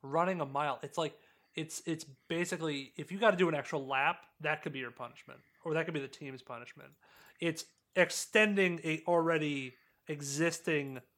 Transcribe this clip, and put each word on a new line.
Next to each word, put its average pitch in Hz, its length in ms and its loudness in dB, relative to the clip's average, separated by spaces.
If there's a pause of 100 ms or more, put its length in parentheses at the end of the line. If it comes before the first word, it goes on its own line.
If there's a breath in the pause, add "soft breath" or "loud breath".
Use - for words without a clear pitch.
running 170 400 2
a 143 40 0
mile. 139 380 -2
It's - 140 -6
like, 156 220 -2 (340 soft breath)
it's, 156 320 -8
it's 160 200 -4 (240)
basically, 165 680 -2
if 151 160 -10
you 190 80 -8
gotta 208 180 6
do 175 120 4
an 160 60 0
extra 143 220 -4
lap, 135 440 0 (200)
that 151 220 -2
could 139 80 -6
be 135 80 -8
your 123 120 -8
punishment, 123 500 -16 (240)
or 160 80 -2
that 160 120 0
could 165 80 -8
be 151 60 -2
the 135 80 -8
team's 131 340 -14
punishment. 127 500 -16 (500 loud breath)
It's 165 240 -2 (300)
extending 190 880 4
a 160 200 0
already 156 680 2 (340 soft breath)
existing 143 920 -2 (160)